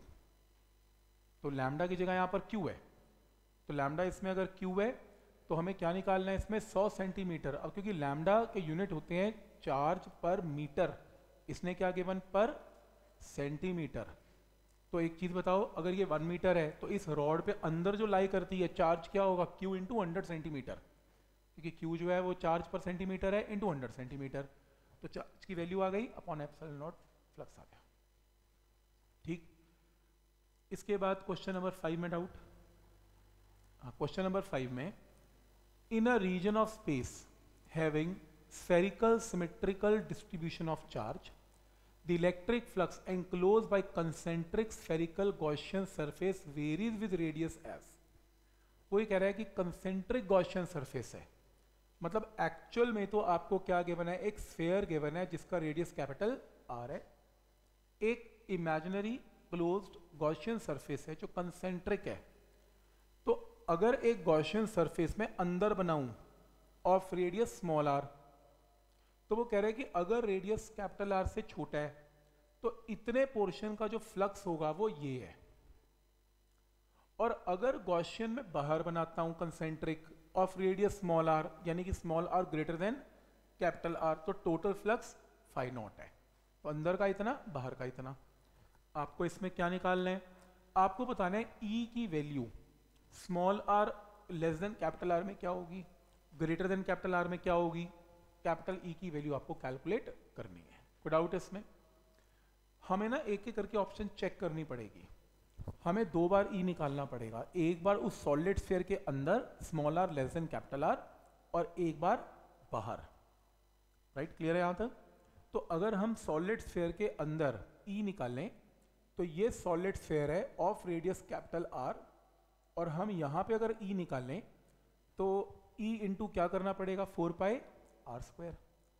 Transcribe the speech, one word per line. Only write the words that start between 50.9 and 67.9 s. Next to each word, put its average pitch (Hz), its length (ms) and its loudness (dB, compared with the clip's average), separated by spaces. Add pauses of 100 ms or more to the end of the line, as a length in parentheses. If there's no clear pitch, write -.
है, 92 120 -14 (760)
मतलब 202 400 -4
actual 233 520 2
में 208 140 0
तो 214 120 2 (160)
आपको 180 260 2
क्या 180 220 2
given 170 260 -2
है? 180 100 -2
एक 208 200 -2
sphere 185 460 0
given 151 320 0
है 185 140 -2
जिसका 170 280 -4
radius 160 320 -2
capital 196 460 -2 (340)
R 120 200 -8
है, 180 140 -8 (960)
एक 233 500 -2
imaginary 185 640 0 (360)
closed 175 480 0 (200)
Gaussian 160 420 0
surface 139 480 -6
है 156 60 -8
जो 190 140 -10
concentric 185 800 -4
है। 110 80 -4 (1120)
तो 226 60 6 (360)
अगर 202 260 6
एक 233 300 2
Gaussian 165 440 4
surface 165 500 0
में 226 100 0
अंदर 185 460 2
बनाऊं 160 340 2 (760)
of 190 300 4
radius 180 440 0
small 151 320 4